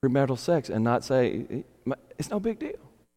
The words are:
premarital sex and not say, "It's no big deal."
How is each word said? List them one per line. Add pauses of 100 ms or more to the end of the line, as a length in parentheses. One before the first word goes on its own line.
premarital
sex
and
not
say, (540)
"It's
no
big
deal." (380)